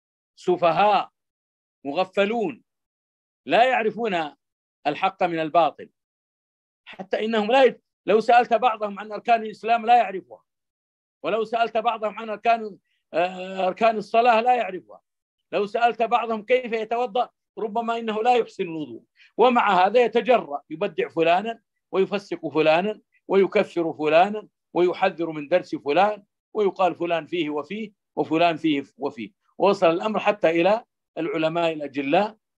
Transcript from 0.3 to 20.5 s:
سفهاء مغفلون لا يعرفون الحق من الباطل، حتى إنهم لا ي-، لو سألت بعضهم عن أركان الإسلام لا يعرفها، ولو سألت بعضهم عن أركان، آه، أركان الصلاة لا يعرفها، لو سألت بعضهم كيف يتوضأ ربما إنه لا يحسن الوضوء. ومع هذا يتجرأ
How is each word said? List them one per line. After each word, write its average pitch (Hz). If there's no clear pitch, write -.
سفهاء 175
مغفلون 185
لا 208
يعرفون 214
الحق 185
من 170
الباطل، 156
حتى 208
إنهم 220
لا 269
ي-، -
لو 202
سألت 233
بعضهم 214
عن 214
أركان 220
الإسلام 220
لا 240
يعرفها، 190
ولو 208
سألت 226
بعضهم 220
عن 226
أركان، 214
آه، 185
أركان 220
الصلاة 226
لا 247
يعرفها، 185
لو 196
سألت 233
بعضهم 226
كيف 247
يتوضأ 226
ربما 226
إنه 220
لا 247
يحسن 220
الوضوء. 156
ومع 202
هذا 233
يتجرأ 214